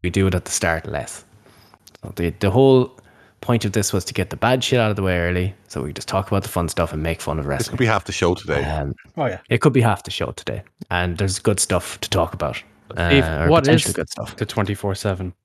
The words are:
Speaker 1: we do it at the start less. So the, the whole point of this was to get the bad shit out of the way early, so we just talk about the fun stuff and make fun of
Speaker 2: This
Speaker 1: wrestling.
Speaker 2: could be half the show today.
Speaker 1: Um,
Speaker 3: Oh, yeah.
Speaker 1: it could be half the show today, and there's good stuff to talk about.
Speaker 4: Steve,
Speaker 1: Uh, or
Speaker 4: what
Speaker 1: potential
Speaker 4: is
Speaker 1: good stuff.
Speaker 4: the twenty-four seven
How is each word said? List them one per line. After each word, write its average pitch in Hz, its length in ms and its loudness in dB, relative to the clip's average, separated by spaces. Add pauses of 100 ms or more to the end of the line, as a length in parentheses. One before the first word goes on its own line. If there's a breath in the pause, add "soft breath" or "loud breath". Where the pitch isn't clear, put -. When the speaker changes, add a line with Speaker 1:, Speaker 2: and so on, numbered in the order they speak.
Speaker 1:
we 90 80 -2
do 95 160 4
it 92 80 2
at 90 100 0
the - 80 -10
start 82 340 0
less. - 380 -8 (760 soft breath)
So - 120 -12
the, 85 240 -2
the 101 120 2
whole 131 420 6 (480 soft breath)
point 117 240 0
of 101 80 -2
this 104 200 0
was 95 140 0
to - 80 -10
get 92 160 -4
the - 60 -10
bad 123 260 2
shit 127 160 2
out 110 120 4
of 98 60 -2
the 98 60 -2
way 92 160 2
early, 90 360 0 (140)
so 76 140 -6
we 73 100 -6
just - 160 -10
talk 98 200 -2
about 98 160 0
the - 40 -10
fun 85 200 -2
stuff 80 240 -2
and 76 100 -4
make 82 180 -2
fun 76 180 -4
of 71 60 -4
Speaker 2:
This 71 60 -4
Speaker 1:
wrestling. 71 220 -4
Speaker 2:
could - 80 -8
be 123 60 4
half 104 180 2
the - 80 -8
show 90 220 2
today. 71 300 -2
Speaker 1:
Um, 71 300 -4 (220)
Speaker 3:
Oh, 151 100 -2
yeah. 95 140 -4 (100)
Speaker 1:
it 120 100 2
could 143 120 6
be 123 80 4
half 110 240 0
the 101 60 -12
show 65 220 -4
today, - 300 -8 (280)
and 90 280 -2
there's 95 200 -2
good 107 220 0
stuff - 400 -2
to - 100 -8
talk 85 220 0
about. - 300 -6 (300)
Speaker 4:
Steve, 85 320 4
Speaker 1:
Uh, 80 200 0
or 85 60 4
Speaker 4:
what 160 140 6
Speaker 1:
potential - 260 4
Speaker 4:
is 95 60 -2
Speaker 1:
good 82 140 -4
stuff. - 260 -10
Speaker 4:
the 113 100 -4
twenty-four 101 480 -2
seven 92 400 -4 (100)